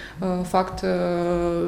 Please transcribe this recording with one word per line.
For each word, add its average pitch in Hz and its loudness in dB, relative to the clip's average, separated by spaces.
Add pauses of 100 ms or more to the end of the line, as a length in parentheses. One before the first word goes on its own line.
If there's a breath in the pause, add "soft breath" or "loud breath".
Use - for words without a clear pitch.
(220 loud breath)
е, 180 0
факт, 185 0
е, 175 2 (460)